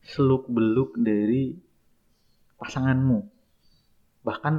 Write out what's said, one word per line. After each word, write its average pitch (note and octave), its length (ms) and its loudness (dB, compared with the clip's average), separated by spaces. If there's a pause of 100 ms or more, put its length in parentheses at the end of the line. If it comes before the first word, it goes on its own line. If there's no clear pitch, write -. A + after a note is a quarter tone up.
seluk-beluk B2+ 960 0
dari A#2 560 0 (1040)
pasanganmu? C3 640 0 (960)
Bahkan D3 380 -4